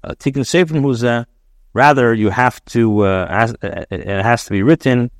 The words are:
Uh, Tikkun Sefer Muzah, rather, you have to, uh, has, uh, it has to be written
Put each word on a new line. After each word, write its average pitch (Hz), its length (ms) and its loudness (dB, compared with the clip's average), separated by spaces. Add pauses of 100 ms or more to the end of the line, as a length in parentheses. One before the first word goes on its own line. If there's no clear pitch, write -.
Uh, - 120 -12
Tikkun 139 320 -4
Sefer 165 260 0
Muzah, 120 540 -2 (480)
rather, 123 400 4
you 107 160 0
have 123 360 -2
to, 110 340 0
uh, 95 280 0
has, 110 240 -2 (100)
uh, - 280 -8
it 98 320 -6
has 117 220 0
to - 80 -8
be 98 100 0
written 123 580 0